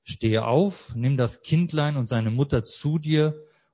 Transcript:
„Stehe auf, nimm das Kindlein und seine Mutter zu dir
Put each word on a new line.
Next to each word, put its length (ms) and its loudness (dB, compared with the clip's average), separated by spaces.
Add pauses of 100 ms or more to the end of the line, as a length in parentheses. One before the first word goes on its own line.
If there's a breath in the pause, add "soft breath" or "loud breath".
„Stehe 440 0
auf, 480 0
nimm 220 0
das 260 -2
Kindlein 540 0
und 100 -2
seine 240 0
Mutter 320 0
zu 340 -4
dir 420 0 (340 loud breath)